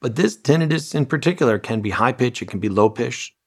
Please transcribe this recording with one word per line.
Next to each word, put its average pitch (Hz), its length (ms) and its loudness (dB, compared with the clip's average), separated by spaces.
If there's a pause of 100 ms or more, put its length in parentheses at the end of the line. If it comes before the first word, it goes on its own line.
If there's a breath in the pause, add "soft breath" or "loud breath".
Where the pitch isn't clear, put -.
But 113 160 -6
this 208 200 0
tinnitus 156 580 0
in 147 120 0
particular 139 540 0
can 113 200 -4
be 104 100 -4
high 110 220 0
pitch, 120 300 -2
it 98 60 -14
can 104 100 -6
be 101 100 -2
low 104 220 4
pitch, 120 420 -6 (140)